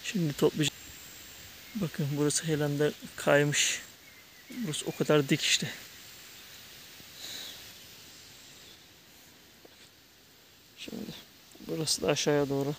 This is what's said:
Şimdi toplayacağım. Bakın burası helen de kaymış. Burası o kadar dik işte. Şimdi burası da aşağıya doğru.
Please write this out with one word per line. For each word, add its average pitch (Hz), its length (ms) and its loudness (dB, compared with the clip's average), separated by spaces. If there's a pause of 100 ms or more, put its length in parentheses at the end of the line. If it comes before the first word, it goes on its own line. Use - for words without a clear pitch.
Şimdi 160 280 0
toplayacağım. - 460 4 (960)
Bakın 165 420 0
burası 147 280 4
helen 147 340 2
de 147 140 4 (240)
kaymış. 147 640 6 (720)
Burası 214 360 -4
o 160 100 -4
kadar 147 320 4
dik 156 140 4
işte. - 280 2 (4000)
Şimdi - 360 -8 (540)
burası 160 360 0
da - 60 4
aşağıya 147 400 4
doğru. 139 300 0